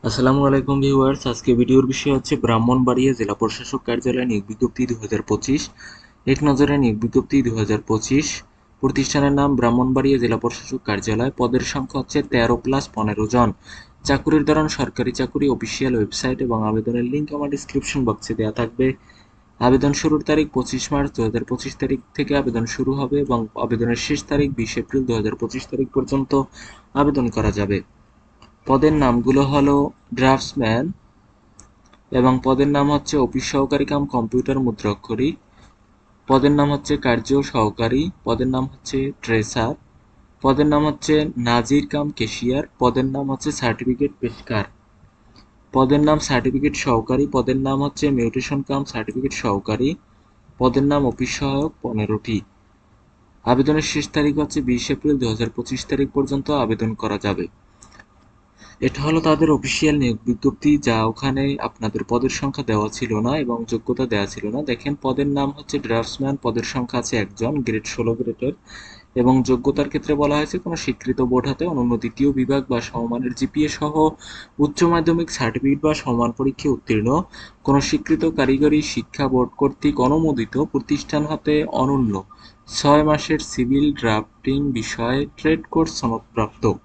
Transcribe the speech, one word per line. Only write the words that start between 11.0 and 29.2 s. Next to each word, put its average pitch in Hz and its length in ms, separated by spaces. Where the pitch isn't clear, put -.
পদের 123 260
সংখ্যা 139 260
হচ্ছে 143 200
তেরো 120 320
plus 135 300
পনেরো 107 400
জন। 120 160
চাকুরির 147 440
ধরন 156 180
সরকারি 123 420
চাকুরি। 135 260
অফিসিয়াল 127 400
ওয়েবসাইট 113 460
এবং 117 180
আবেদনের 120 400
লিংক 147 240
আমার 147 180
ডেসক্রিপশন 139 540
বক্সে 110 340
দেওয়া 107 200
থাকবে। 120 280
আবেদন 131 400
শুরুর 151 300
তারিখ 151 240
পঁচিশ 127 360
মার্চ 143 240
দুই 123 120
হাজার 110 220
পঁচিশ 127 340
তারিখ 135 180
থেকে 143 180
আবেদন 117 240
শুরু 131 180
হবে 139 320
এবং 123 140
আবেদনের 117 420
শেষ 147 200
তারিখ 143 300
বিশ 113 220
এপ্রিল 131 280
দুই 117 120
হাজার 104 240
পঁচিশ 123 300
তারিখ 135 240
পর্যন্ত 135 360
আবেদন 143 280
করা 107 300
যাবে। 98 200
পদের 143 360
নামগুলো 123 380